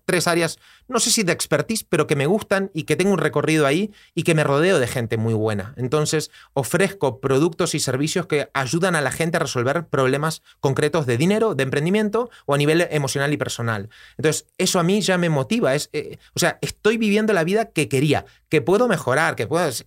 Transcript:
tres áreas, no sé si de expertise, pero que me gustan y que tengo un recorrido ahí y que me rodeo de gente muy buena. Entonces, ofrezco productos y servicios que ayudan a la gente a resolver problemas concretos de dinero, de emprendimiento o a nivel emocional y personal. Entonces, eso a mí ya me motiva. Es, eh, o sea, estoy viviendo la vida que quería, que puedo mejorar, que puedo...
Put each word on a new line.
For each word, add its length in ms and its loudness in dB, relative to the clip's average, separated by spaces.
tres 220 0
áreas, 320 0
no 140 -2
sé 100 0
si 120 0
de 100 2
expertise, 500 -2
pero 240 0
que 80 0
me 100 2
gustan 480 0
y 100 -6
que 120 -2
tengo 160 2
un 60 2
recorrido 480 0
ahí 260 0
y 80 -2
que 100 2
me 120 4
rodeo 340 2
de 80 0
gente 300 -4
muy 160 0
buena. 420 -2
Entonces, 560 -2
ofrezco 680 0
productos 560 0
y 60 -4
servicios 460 -2
que 260 -2
ayudan 420 0
a 60 0
la 100 0
gente 240 -2
a 60 0
resolver 480 -2
problemas 520 0
concretos 440 0
de 120 0
dinero, 360 2
de 100 -2
emprendimiento 680 0
o 80 -2
a 40 2
nivel 340 2
emocional 420 -2
y 40 0
personal. 520 -4
Entonces, 280 -2
eso 220 0
a 40 2
mí 180 2
ya 160 0
me 120 0
motiva. 460 0
Es, 160 -6
eh, 260 -8
o 60 -6
sea, 220 0
estoy 340 0
viviendo 380 2
la 100 2
vida 280 0
que 180 -2
quería, 340 2
que 140 2
puedo 260 2
mejorar, 480 0
que 120 -4
puedo... 220 -2